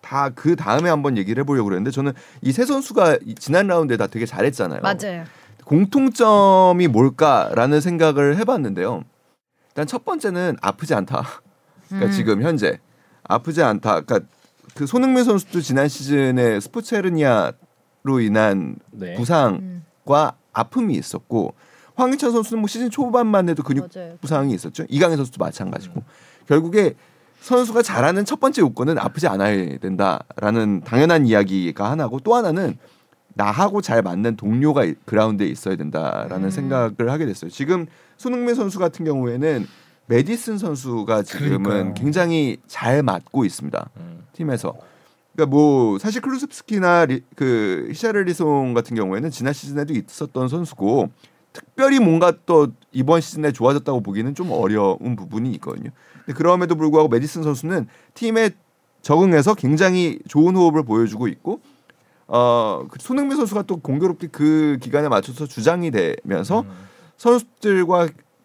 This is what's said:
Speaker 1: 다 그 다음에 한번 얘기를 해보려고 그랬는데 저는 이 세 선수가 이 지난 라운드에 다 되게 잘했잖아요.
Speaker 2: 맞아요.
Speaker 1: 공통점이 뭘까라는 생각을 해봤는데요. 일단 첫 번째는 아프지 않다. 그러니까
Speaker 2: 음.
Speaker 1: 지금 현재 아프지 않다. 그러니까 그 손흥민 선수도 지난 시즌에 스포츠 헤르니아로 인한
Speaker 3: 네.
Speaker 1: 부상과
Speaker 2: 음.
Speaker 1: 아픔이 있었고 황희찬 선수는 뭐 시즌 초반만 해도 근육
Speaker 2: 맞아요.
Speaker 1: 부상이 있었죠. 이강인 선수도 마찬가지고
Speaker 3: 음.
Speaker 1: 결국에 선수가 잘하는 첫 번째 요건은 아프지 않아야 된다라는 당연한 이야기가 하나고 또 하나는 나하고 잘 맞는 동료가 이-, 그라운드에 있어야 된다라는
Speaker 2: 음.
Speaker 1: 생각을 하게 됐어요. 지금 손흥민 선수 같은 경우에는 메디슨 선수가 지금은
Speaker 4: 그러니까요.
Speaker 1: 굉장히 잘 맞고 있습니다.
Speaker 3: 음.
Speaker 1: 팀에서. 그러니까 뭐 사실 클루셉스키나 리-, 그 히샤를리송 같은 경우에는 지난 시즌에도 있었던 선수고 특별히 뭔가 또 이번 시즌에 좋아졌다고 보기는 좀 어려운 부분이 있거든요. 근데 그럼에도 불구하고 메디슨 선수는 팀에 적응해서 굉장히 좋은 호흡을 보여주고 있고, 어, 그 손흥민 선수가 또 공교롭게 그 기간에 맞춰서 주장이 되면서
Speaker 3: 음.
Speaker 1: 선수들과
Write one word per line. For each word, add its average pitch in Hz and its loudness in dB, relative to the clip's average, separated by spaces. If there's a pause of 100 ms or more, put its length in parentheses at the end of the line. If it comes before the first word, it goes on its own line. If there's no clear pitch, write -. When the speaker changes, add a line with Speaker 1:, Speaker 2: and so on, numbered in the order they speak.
Speaker 1:
다 139 -4
그 151 0
다음에 143 0
한번 143 0
얘기를 107 -2
해보려고 139 0
그랬는데 98 -2
저는 139 -4 (280)
이 131 -2
세 226 0
선수가 240 2
이 113 -12
지난 180 0
라운드에 160 2
다 101 -2
되게 113 -6
잘했잖아요. 98 -2
Speaker 2:
맞아요. 190 -6 (400)
Speaker 1:
공통점이 196 4
뭘까라는 131 4
생각을 151 2
해봤는데요. 120 -2 (680)
일단 151 -6
첫 - -8
번째는 180 -4
아프지 185 -4
않다. 101 -2 (680)
그러니까 - -2
Speaker 2:
음. - 0
Speaker 1:
지금 101 0
현재 123 -2 (440)
아프지 151 -2
않다. 107 0
그러니까 95 -2 (460)
그 147 -6
손흥민 254 2
선수도 202 0
지난 135 2
시즌에 131 2
스포츠 226 -8
헤르니아로 135 0
인한 104 2 (160)
Speaker 3:
네. 95 -14
Speaker 1:
부상과 127 2
Speaker 2:
음. 175 -14 (720)
Speaker 1:
아픔이 180 -2
있었고 87 -4 (420)
황희찬 262 0
선수는 226 -2
뭐 208 -2
시즌 240 -4
초반만 220 2
해도 156 -2
근육 143 -2
Speaker 2:
맞아요. 175 -16
Speaker 1:
부상이 139 -2
있었죠. 87 -8
이강인 165 2
선수도 127 -6
마찬가지고 90 -10
Speaker 3:
음. - -16 (420)
Speaker 1:
결국에 165 2 (440)
선수가 240 0
잘하는 175 0
첫 - -6
번째 269 2
요건은 135 0
아프지 147 -2
않아야 98 0
된다라는 98 -2
당연한 147 4
이야기가 98 2
하나고 139 -4
또 220 2
하나는 180 -2 (580)
나하고 170 0
잘 117 0
맞는 98 -2
동료가 127 0
이-, 78 -2 (100)
그라운드에 107 0
있어야 95 -4
된다라는 78 -6
Speaker 2:
음. 95 -2
Speaker 1:
생각을 120 -2
하게 151 -4
됐어요. 87 -10
지금 165 -2 (320)
손흥민 240 -2
선수 202 -4
같은 170 -2
경우에는 131 -2 (400)
메디슨 202 0
선수가 123 -2
지금은 98 -4
Speaker 4:
그러니까요. 95 -2
Speaker 1:
굉장히 151 -2
잘 139 -2
맞고 113 -2
있습니다. - -6
Speaker 3:
음. 85 -20 (100)
Speaker 1:
팀에서. 139 -6 (640)
그러니까 143 2
뭐 131 4
사실 220 -4
클루셉스키나 208 0
리-, 131 -2 (140)
그 107 0
히샤를리송 170 0
같은 117 -2
경우에는 107 -2
지난 135 -4
시즌에도 143 -8
있었던 127 -6
선수고 127 -2 (420)
특별히 269 0
뭔가 170 4 (140)
또 151 6 (220)
이번 143 2
시즌에 151 -4
좋아졌다고 135 0
보기는 107 -4
좀 175 -6
어려운 107 0
부분이 110 -6
있거든요. - -10 (340)
근데 131 -8
그럼에도 175 2
불구하고 156 4
메디슨 143 -2
선수는 151 -4 (280)
팀에 226 0 (520)
적응해서 170 4
굉장히 170 0
좋은 170 4
호흡을 160 4
보여주고 110 0
있고, 180 -8 (680)
어, 117 2
그 - -20
손흥민 277 -4
선수가 208 -2
또 185 -6
공교롭게 160 -2
그 151 2
기간에 143 -2
맞춰서 127 -2
주장이 165 0
되면서 98 -2
Speaker 3:
음. 101 -8 (480)
Speaker 1:
선수들과 185 0 (360)